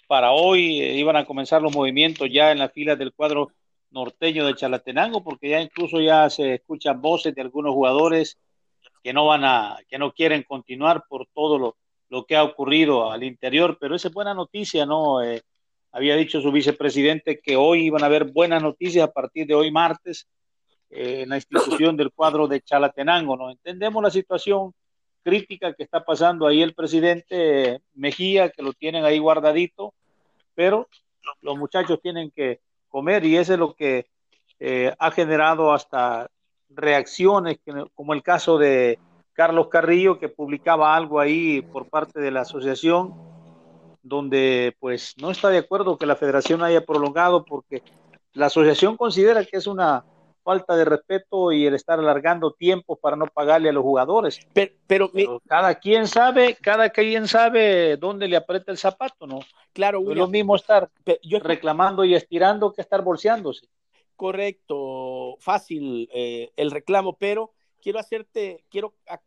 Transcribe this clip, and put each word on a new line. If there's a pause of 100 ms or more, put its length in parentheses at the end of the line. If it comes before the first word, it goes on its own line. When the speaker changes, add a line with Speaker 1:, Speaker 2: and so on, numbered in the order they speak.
Speaker 1:
para
hoy,
eh,
iban
a
comenzar
los
movimientos
ya
en
las
filas
del
cuadro (400)
norteño
de
Chalatenango,
porque
ya
incluso
ya
se
escuchan
voces
de
algunos
jugadores (640)
que
no
van
a, (100)
que
no
quieren
continuar
por
todo
lo, (320)
lo
que
ha
ocurrido
al
interior,
pero
esa
es
buena
noticia,
¿no?
Eh, (500)
había
dicho
su
vicepresidente
que
hoy
iban
a
haber
buenas
noticias
a
partir
de
hoy
martes, (600)
eh,
en
la
institución
del
cuadro
de
Chalatenango,
¿no?
Entendemos
la
situación (500)
crítica
que
está
pasando
ahí
el
presidente (120)
Mejía,
que
lo
tienen
ahí
guardadito, (640)
pero (540)
los
muchachos
tienen
que (260)
comer
y
eso
es
lo
que, (520)
eh,
ha
generado
hasta (400)
reacciones,
que, (200)
como
el
caso
de (340)
Carlos
Carrillo,
que
publicaba
algo
ahí
por
parte
de
la
asociación, (920)
donde,
pues,
no
está
de
acuerdo
que
la
federación
haya
prolongado,
porque (500)
la
asociación
considera
que
es
una (380)
falta
de
respeto
y
el
estar
alargando
tiempo
para
no
pagarle
a
los
jugadores. (140)
Speaker 2:
Pero, (160)
pero
mi
Speaker 1:
Pero
cada
quien
sabe,
cada
quien
sabe
dónde
le
aprieta
el
zapato,
¿no? (340)
Speaker 2:
Claro,
Speaker 1:
No
es
Speaker 2:
William.
Speaker 1:
lo
mismo
estar (140)
Speaker 2:
Pe-,
yo
Speaker 1:
reclamando
y
estirando
que
estar
bolseándose. (480)
Speaker 2:
Correcto,
fácil,
eh,
el
reclamo,
pero (280)
quiero
hacerte,
quiero, (160)
ah,